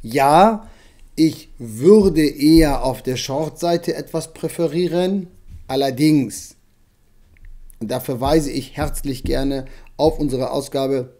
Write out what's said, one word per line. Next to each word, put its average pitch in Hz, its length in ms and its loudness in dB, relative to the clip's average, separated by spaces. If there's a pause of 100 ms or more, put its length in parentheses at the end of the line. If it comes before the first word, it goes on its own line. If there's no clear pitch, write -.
Ja, 151 640 4 (460)
ich - 420 0
würde 156 680 4
eher 147 600 4
auf 131 180 -4
der 127 160 -4
Short-Seite 160 760 -4
etwas 156 380 -10
präferieren. 175 920 -4 (400)
Allerdings, 135 880 0 (1200)
und 107 100 -10
da 131 100 -4
verweise 139 520 0
ich 131 260 -8
herzlich 139 460 -6
gerne 135 420 -4 (320)
auf 156 220 2
unsere 131 320 -2
Ausgabe 135 680 -4